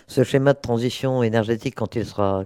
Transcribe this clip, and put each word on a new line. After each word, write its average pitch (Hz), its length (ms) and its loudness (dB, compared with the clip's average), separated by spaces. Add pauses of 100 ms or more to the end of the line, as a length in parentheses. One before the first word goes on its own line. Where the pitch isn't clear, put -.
Ce 131 160 2
schéma 139 280 4
de 139 80 -2
transition 123 640 -2
énergétique, 113 540 0
quand - 180 -6
il 110 100 -2
sera, 98 420 -2